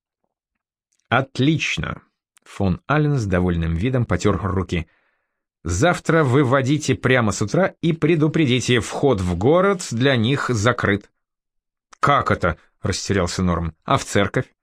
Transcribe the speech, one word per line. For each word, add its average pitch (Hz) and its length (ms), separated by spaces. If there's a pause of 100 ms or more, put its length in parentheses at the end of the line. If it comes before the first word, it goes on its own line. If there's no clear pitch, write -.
(1080)
«Отлично!» 131 920 (420)
Фон - 440
Аллен 147 280
с 117 100
довольным 87 500
видом 120 300
потер 95 360
руки. 90 460 (760)
«Завтра 160 600
выводите 135 720
прямо 123 360
с - 100
утра 160 400
и 165 120
предупредите, 147 840
вход 113 420
в 90 160
город 180 540
для 127 240
них 120 340
закрыт». 104 600 (880)
«Как 135 320
это?» 90 260 (240)
растерялся 95 600
Норман. 85 400
«А 135 140
в - 80
церковь?» - 580